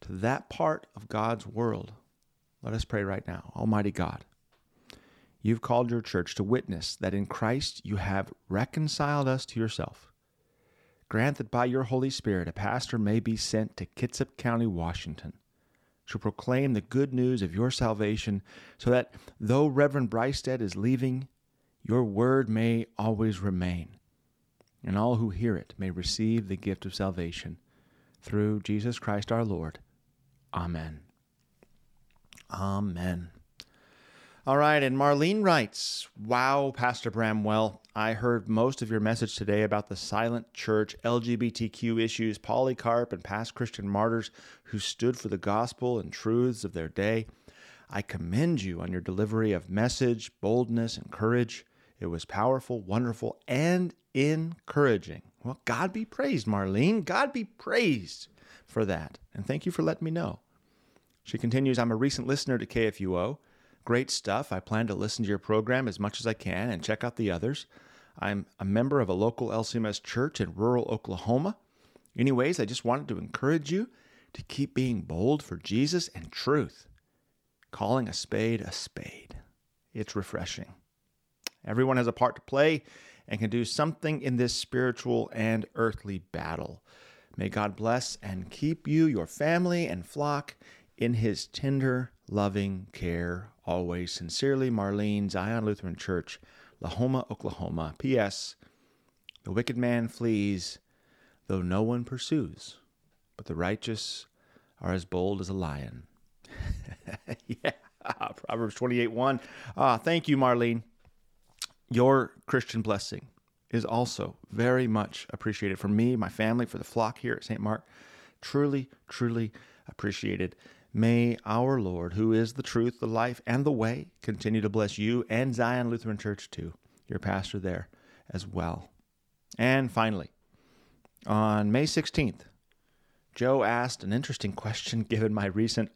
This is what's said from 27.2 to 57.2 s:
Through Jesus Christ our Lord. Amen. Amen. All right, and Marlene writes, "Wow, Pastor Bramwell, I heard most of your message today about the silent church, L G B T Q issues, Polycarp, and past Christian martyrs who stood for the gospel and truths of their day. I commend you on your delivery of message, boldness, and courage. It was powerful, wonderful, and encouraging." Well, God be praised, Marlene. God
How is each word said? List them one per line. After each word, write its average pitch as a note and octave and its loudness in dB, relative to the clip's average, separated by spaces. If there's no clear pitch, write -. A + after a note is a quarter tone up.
Through G#2 0
Jesus G#2+ 0
Christ G#2 -2
our A#2 2
Lord. E2 -4
Amen. D#2+ -6
Amen. F#2 -2
All C#3 4
right, D3 6
and C3 2
Marlene D3 4
writes, - 2
"Wow, C3 2
Pastor A#2+ 0
Bramwell, G#2+ 2
I A2 0
heard A2 0
most A#2 2
of A2 -4
your A2 2
message A2 0
today G#2 2
about G#2 0
the G2 -10
silent A#2 -2
church, G#2+ 0
L A#2+ 2
G A#2 0
B A#2 0
T A2+ -4
Q A2+ -2
issues, A2+ 0
Polycarp, A#2+ 0
and F2 -6
past G#2+ -6
Christian G#2+ -6
martyrs A2 0
who A2 -6
stood A#2+ 0
for A2 -8
the G2 -2
gospel A#2 -2
and - -6
truths A#2 0
of F2 -8
their E2 -4
day. A2 0
I G2+ -4
commend G#2+ 0
you F2 -4
on F2 -6
your F2+ -2
delivery G#2 0
of F2 -2
message, A#2 0
boldness, A#2 0
and - -12
courage. A#2 0
It F2 -4
was E2+ -6
powerful, B2 0
wonderful, A2+ -2
and E3+ 2
encouraging." C#3+ 2
Well, B2 -8
God D#3+ -2
be A3+ -6
praised, A3 -2
Marlene. A2 2
God A3+ 2